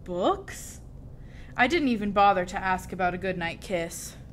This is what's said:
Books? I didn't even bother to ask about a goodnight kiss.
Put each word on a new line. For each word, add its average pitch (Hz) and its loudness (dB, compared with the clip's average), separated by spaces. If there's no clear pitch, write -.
Books? 262 -2
I 247 6
didn't 302 2
even 214 2
bother 196 6
to 185 -8
ask 185 -2
about 180 0
a 180 -6
goodnight 175 -4
kiss. 170 -4